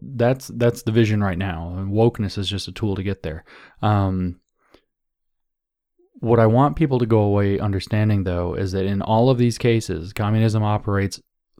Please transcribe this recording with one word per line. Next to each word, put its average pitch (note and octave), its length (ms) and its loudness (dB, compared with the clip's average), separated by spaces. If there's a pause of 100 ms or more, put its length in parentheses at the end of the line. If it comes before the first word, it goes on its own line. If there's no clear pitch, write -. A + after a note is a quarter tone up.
that's, C3 480 -2
that's A#2+ 320 0
the A2+ 100 -4
vision G#2+ 320 2
right F#2 140 -2
now. F2 400 -6
And G2 160 -6
wokeness A2 440 0
is F#2+ 120 -4
just G2 180 -6
a F2+ 60 -14
tool G#2 220 -4
to F#2+ 80 -6
get G2 200 -6
there. D#2+ 220 -10 (360)
Um, F#2+ 600 0 (1800)
what A#2 200 2
I A2+ 80 6
want C3+ 280 4
people C#3 220 0
to B2 80 2
go A2 140 4
away G2+ 400 2
understanding, G#2 640 0
though, F2 320 -2
is F#2+ 160 -2
that F#2+ 140 -2
in G2 180 -2
all A2+ 260 2
of B2+ 80 4
these A#2+ 220 0
cases, G#2 540 -2
communism A2 500 0
operates G2+ 580 -2 (380)